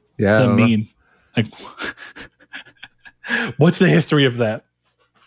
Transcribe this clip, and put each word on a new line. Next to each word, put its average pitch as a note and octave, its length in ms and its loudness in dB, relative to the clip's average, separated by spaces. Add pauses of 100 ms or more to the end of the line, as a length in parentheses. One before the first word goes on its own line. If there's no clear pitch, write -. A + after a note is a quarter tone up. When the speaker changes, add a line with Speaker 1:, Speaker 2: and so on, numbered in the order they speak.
(180)
Speaker 1:
Yeah, G2+ 100 0
I G2+ 40 4
Speaker 2:
What G#2+ 60 4
does - 20 4
that B2 80 4
Speaker 1:
don't A#2 100 2
know. A#2 80 4
Speaker 2:
mean? A2 240 0 (480)
Like, A2+ 80 -2 (2000)
<laughs> - 40 -10
what's E3 220 2
the F#3 80 4
history D3+ 380 2
of A#2+ 120 -2
that? A2+ 280 -4 (600)